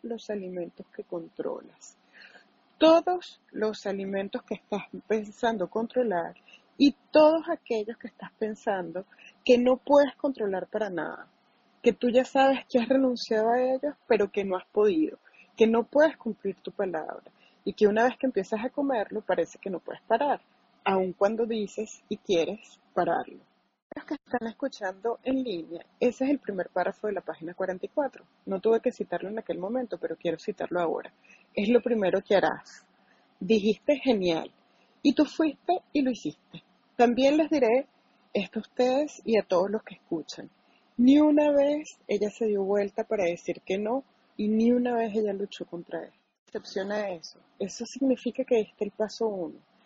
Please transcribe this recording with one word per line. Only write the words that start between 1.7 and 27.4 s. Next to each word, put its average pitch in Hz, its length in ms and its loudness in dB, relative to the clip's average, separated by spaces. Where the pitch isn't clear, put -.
Todos 330 600 4
los 214 340 -4
alimentos 196 560 -6
que - 140 -8
estás - 260 -8
pensando 214 600 -2
controlar 214 640 -2
y 277 160 4
todos 311 360 6
aquellos 226 500 -6
que - 100 -16
estás - 320 -18
pensando 190 680 -4
que 247 140 8
no 247 180 2
puedes 285 380 4
controlar 202 500 -4
para 214 240 -4
nada, 160 380 -8
que 233 100 4
tú 247 160 -2
ya 247 160 4
sabes 269 420 2
que 254 120 0
has 233 100 -2
renunciado 240 640 2
a 247 100 2
ellos, 262 320 -2
pero 202 240 2
que 202 120 -4
no 190 140 -2
has - 80 -12
podido, 208 540 0
que 220 120 6
no 226 160 2
puedes 294 340 2
cumplir 196 380 -8
tu - 160 -14
palabra - 600 -8
y 202 100 -6
que 214 120 4
una 214 200 4
vez 247 120 0
que - 80 -4
empiezas 214 400 -4
a 254 60 -6
comerlo 233 500 -4
parece 175 380 -2
que 202 100 -10
no 170 100 -8
puedes - 280 -14
parar, 240 340 2
aun 190 300 0
cuando 214 320 0
dices 214 640 -6
y 214 80 -6
quieres 180 600 -2
pararlo. 165 460 -2
Los - 120 -14
que - 80 -10
están 240 340 -6
escuchando 220 760 -6
en 262 200 -2
línea, 165 420 -8
ese 247 240 0
es 269 80 0
el 277 80 0
primer 190 300 -6
párrafo 190 380 -4
de 202 60 -4
la 175 80 -6
página 165 320 -10